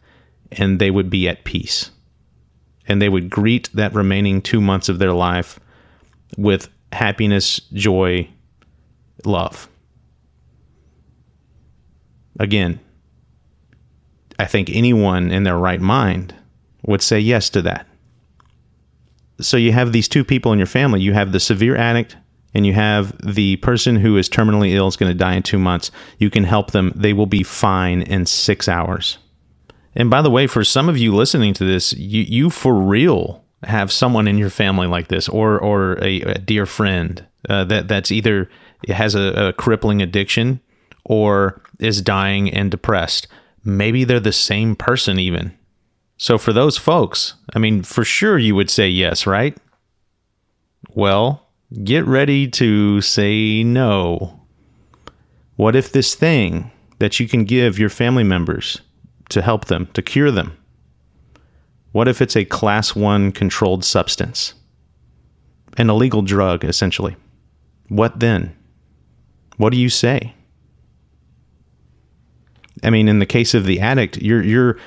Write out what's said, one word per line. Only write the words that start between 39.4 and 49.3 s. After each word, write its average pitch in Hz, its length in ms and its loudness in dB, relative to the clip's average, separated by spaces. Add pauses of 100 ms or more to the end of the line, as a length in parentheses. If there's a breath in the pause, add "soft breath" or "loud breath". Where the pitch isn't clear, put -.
a 95 60 -2
crippling 107 480 0
addiction 104 580 -2 (460 soft breath)
or 104 560 0 (180)
is 101 220 -2
dying 98 520 0
and 98 180 -2
depressed. 87 560 -4 (360 soft breath)
Maybe 107 400 0
they're 123 160 2
the 101 140 -2
same 107 420 0
person 117 440 -2
even. 85 380 -4 (600)
So 117 200 2
for 110 160 0
those 139 240 2
folks, - 560 0 (200)
I 113 60 -2
mean, 107 240 2
for - 200 -2
sure 202 340 2
you 110 180 2
would 98 140 2
say 101 180 2
yes, 90 380 0
right? 110 320 0 (1300)